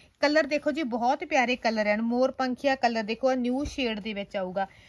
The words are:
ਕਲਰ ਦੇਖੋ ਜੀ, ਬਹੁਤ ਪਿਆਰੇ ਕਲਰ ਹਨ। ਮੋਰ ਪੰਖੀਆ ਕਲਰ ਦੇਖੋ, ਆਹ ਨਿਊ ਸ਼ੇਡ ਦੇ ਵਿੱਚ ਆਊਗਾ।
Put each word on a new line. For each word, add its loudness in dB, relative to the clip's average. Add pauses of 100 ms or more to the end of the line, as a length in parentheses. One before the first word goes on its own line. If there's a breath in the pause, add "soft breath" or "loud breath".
(200 loud breath)
ਕਲਰ 4
ਦੇਖੋ -2
ਜੀ, -2
ਬਹੁਤ -2
ਪਿਆਰੇ 2
ਕਲਰ 0
ਹਨ। 2
ਮੋਰ 2
ਪੰਖੀਆ -2
ਕਲਰ 0
ਦੇਖੋ, -2
ਆਹ 2
ਨਿਊ 0
ਸ਼ੇਡ -4
ਦੇ -6
ਵਿੱਚ -6
ਆਊਗਾ। -4 (220 loud breath)